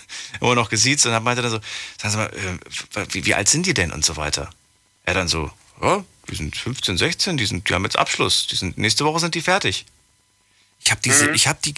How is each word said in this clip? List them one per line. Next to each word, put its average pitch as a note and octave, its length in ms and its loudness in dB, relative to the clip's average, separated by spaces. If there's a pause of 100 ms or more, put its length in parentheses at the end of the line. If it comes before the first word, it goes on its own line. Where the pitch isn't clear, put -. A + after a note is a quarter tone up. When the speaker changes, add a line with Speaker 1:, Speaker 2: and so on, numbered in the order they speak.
Speaker 1:
<laughs> - 400 -14
immer A#2+ 140 4
noch A#2 160 2
gesiezt A#2+ 340 4
und A#2+ 80 0
hab, A2+ 100 2
meinte B2 200 2
dann A#2+ 80 0
so, A2 100 -2 (400)
„Sagen G#2 100 -4
Sie G#2 60 -2
mal, G#2+ 200 -2
ähm, F#2 240 -6 (340)
w-, G2+ 160 -4
wie, F#2+ 160 -4
wie G#2 80 4
alt G2+ 160 2
sind F3 160 2
die F3 80 2
denn?“ F2 180 0
und D#2 120 -4
so D#2+ 120 0
weiter. D2+ 340 -4 (540)
Er - 100 0
dann F#2 140 0
so, D#2 220 -2 (320)
„Ja, F3+ 220 2 (260)
die - 60 -8
sind D#2 200 -6
fünfzehn, - 400 -4
sechzehn, E3+ 400 0
die A2+ 100 0
sind, F#2 220 -2
die - 60 0
haben F#2 100 0
jetzt - 140 0
Abschluss, - 480 2
die G#2 100 -2
sind, G2 220 -4
nächste A2+ 260 2
Woche D#3 160 2
sind E3 140 -2
die E3 80 -4
fertig.“ F3+ 420 0 (1000)
Ich - 60 4
hab - 100 0
diese, C#3+ 280 4
Speaker 2:
Mhm. D3+ 60 0
Speaker 1:
ich - 120 4
hab D3 160 -2
die, D3 160 -2